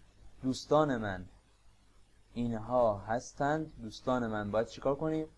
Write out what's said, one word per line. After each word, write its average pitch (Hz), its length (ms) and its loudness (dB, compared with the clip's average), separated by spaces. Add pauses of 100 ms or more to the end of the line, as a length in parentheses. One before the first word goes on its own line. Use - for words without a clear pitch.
(420)
دوستان 139 560 2
من، 98 280 -4 (1080)
اینها 117 640 2
هستند 139 840 -2
دوستان 120 460 -2
من، 104 240 -2
باید 110 160 2
چیکار - 280 -2
کنیم؟ 156 320 -2 (100)